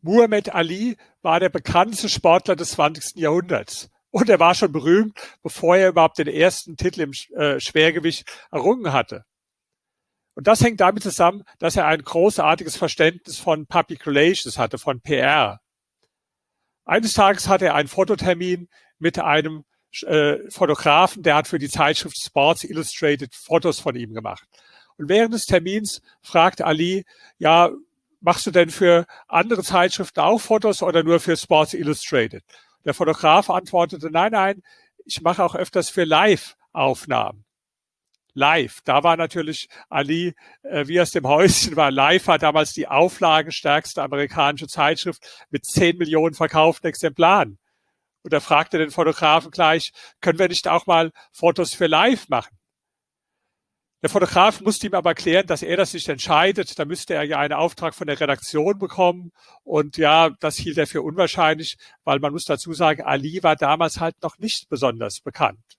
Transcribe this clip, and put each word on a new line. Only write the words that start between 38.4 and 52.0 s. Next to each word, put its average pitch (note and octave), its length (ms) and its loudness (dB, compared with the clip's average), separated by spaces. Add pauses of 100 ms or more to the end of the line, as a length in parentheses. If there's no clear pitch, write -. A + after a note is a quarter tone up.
da C#3+ 180 2
war E3 140 4
natürlich D#3+ 520 -8 (200)
Ali, D#3+ 460 -4 (280)
äh, D3 240 -6
wie E3+ 140 0
aus E3 120 0
dem C#3+ 140 -4
Häuschen D3+ 500 4
war. D3 140 4
Live C#3+ 360 2
war D#3+ 120 4
damals D3+ 360 0
die D#3 140 -6
auflagenstärkste D#3 1120 0
amerikanische C#3+ 680 -2
Zeitschrift - 800 -4
mit - 160 -6
zehn E3+ 320 2
Millionen D#3+ 380 0
verkauften D#3+ 540 0
Exemplaren. D#3+ 720 2 (640)
Und C#3 120 -4
er C#3+ 80 0
fragte D#3 340 0
den D#3 140 -2
Fotografen D#3 600 0
gleich, D#3+ 420 0 (280)
„Können E3+ 180 0
wir F#3 100 2
nicht E3+ 200 -4
auch E3+ 180 0
mal E3 240 2 (220)
Fotos E3+ 400 0
für F3+ 140 -2
Live F#3 420 2